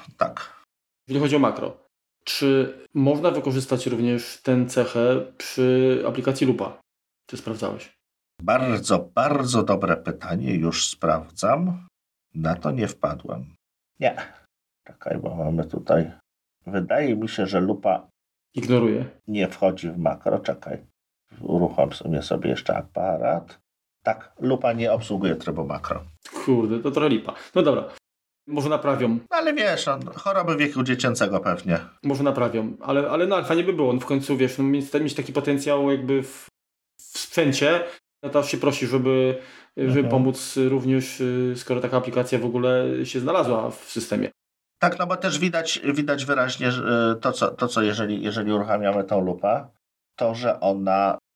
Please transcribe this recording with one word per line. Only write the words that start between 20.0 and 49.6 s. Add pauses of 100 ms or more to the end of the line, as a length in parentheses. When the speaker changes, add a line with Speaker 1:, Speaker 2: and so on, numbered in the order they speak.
Speaker 1:
Czekaj, (560)
uruchom
sobie,
sobie
jeszcze
aparat. (440)
Tak,
Lupa
nie
obsługuje
trybu
makro. (420)
Speaker 2:
Kurde,
to
trochę
lipa. (220)
No
dobra, (640)
może
naprawią.
Speaker 1:
No
ale
wiesz,
no, (180)
choroby
wieku
dziecięcego
pewnie. (240)
Speaker 2:
Może
naprawią,
ale,
ale
no,
ale
fajnie
by
było.
No
w
końcu,
wiesz,
no,
mieć,
mieć
taki
potencjał
jakby
w, (540)
w
sprzęcie. (400)
No
to
aż
się
prosi,
żeby, (400)
żeby
Speaker 1:
Mhm.
Speaker 2:
pomóc
również,
y,
skoro
taka
aplikacja
w
ogóle (200)
się
znalazła
w
systemie. (480)
Speaker 1:
Tak,
no
bo
też
widać, (120)
widać
wyraźnie,
że,
y,
to,
co,
to,
co
jeżeli,
jeżeli
uruchamiamy
tą
lupę, (480)